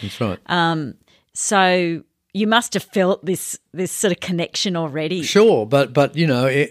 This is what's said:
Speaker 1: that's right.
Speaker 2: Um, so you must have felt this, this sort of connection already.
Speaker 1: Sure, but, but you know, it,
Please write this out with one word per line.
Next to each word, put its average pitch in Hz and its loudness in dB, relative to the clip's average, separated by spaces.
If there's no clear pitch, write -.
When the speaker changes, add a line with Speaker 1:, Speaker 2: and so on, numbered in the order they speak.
Speaker 1:
that's 101 -10
right. 98 -4
Speaker 2:
Um, 165 -2
so 180 0
you 214 0
must 226 0
have 190 -4
felt 185 0
this, - -6
this 175 -6
sort 190 -2
of - -6
connection 175 -4
already. 160 -4
Speaker 1:
Sure, 190 4
but, 135 2
but 139 4
you 160 2
know, 127 2
it, 139 2